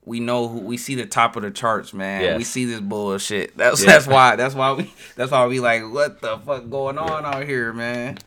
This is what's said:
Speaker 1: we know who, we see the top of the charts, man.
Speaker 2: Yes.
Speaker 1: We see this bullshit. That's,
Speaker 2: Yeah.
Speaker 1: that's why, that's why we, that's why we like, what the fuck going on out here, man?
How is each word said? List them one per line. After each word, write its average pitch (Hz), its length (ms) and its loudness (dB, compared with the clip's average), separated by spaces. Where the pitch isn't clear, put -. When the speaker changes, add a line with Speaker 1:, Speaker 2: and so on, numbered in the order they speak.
Speaker 1:
we 117 160 -8
know 120 300 -2
who, 117 100 -8
we 110 180 -6
see 135 180 -8
the 117 100 -6
top 117 320 0
of 104 60 -6
the 101 80 -6
charts, 110 420 -2
man. 95 300 -4
Speaker 2:
Yes. 85 140 0
Speaker 1:
We 117 60 -6
see 127 220 -4
this 113 160 -6
bullshit. 101 720 -4
That's, 123 260 2
Speaker 2:
Yeah. 196 100 8
Speaker 1:
that's 147 160 8
why, 127 280 8
that's 131 200 0
why 135 180 0
we, 170 200 -6
that's 127 160 -4
why 127 140 4
we 127 160 0
like, 113 280 2
what 143 300 -2
the 113 200 -6
fuck 120 300 -8
going 135 280 -4
on 156 260 -4
out 139 220 -6
here, 123 260 -4
man? 120 560 -6